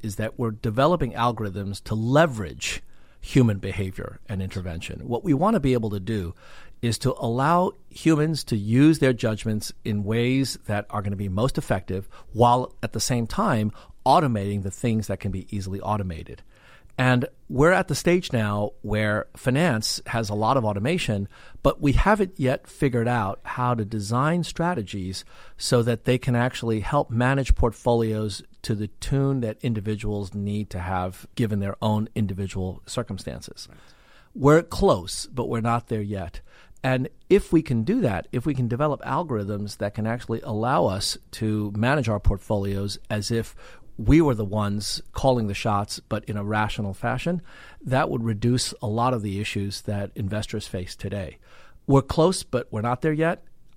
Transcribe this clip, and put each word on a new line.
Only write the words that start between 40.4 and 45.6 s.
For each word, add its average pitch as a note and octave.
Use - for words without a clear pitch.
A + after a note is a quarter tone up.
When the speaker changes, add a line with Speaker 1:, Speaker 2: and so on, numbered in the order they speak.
Speaker 1:
allow B2
us G2
to G#2+
manage A#2+
our G#2
portfolios G2
as G#2+
if A2+
we C3+
were C#3+
the G#2+
ones G2+
calling B2
the G2
shots, G#2